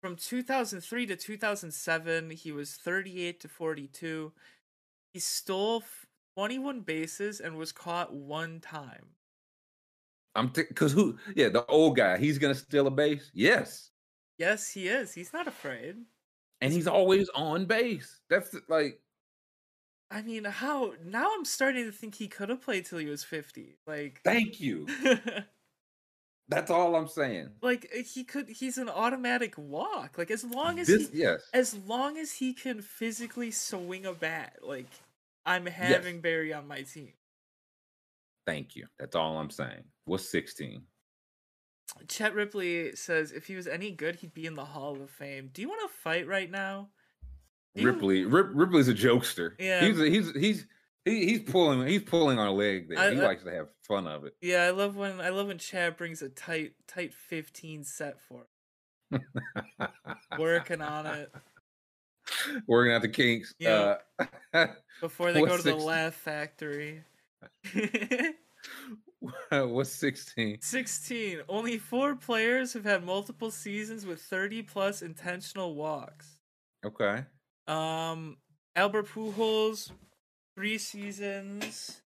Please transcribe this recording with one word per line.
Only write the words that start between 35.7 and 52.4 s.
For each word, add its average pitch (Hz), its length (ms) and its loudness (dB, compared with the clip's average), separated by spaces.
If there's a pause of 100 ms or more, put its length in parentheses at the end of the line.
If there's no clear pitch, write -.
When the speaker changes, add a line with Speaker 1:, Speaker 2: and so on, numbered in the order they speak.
Speaker 1:
having 180 440 4
Barry 160 340 0
on 143 140 -10
my 139 140 -10
team. 139 320 -16 (1300)
Speaker 2:
Thank 76 300 -6
you. - 120 -16 (120)
That's 71 160 -8
all 80 240 2
I'm 76 100 -6
saying. 57 360 -8 (200)
What's 92 240 -4
sixteen? - 540 -6 (1300)
Speaker 1:
Chet 214 260 0
Ripley 185 600 -2
says, 160 360 0
"If 160 160 -12
he 190 80 -10
was 180 120 -10
any 175 240 -6
good, 160 260 -4
he'd 160 160 -16
be 160 120 -10
in 160 100 -8
the 139 100 -10
Hall 143 360 -8
of 139 80 -14
Fame." 139 440 -12
Do 143 80 -10
you 247 80 -6
wanna 427 180 -6
fight 165 400 -4
right 185 240 -2
now? 196 380 -6 (840)
Do 196 80 -2
you 123 80 8
Speaker 2:
Ripley, 98 340 4
Rip-, 175 280 6
Ripley's 156 360 6
a 120 40 6
jokester. 104 680 4
Speaker 1:
Yeah. 185 260 4
Speaker 2:
He's 196 140 6
a, 156 100 6
he's, 214 260 4
he's, 196 300 2 (400)
he, 208 200 2
he's 214 160 4
pulling, 139 460 4
he's 190 160 2
pulling 151 360 4